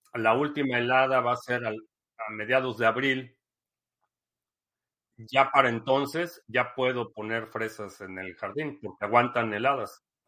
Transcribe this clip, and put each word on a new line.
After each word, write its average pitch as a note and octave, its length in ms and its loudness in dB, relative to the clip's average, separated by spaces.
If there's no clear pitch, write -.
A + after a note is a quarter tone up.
la A2+ 200 4
última C#3 440 0
helada C3 420 4
va A#2+ 120 0
a B2 40 0
ser B2 300 -4
al, G#2+ 100 -4
a A2 120 -10
mediados A2+ 480 0
de A2+ 80 4
abril, C3 500 0
ya C3 340 2
para C3+ 180 6
entonces C3+ 760 -2
ya B2 280 -2
puedo B2+ 380 -2
poner A2 360 -6
fresas G#2+ 520 -8
en F#2+ 180 -12
el F#2 180 -10
jardín, G2 440 -8
porque G2 240 -10
aguantan A#2 480 2
heladas. A#2 500 -2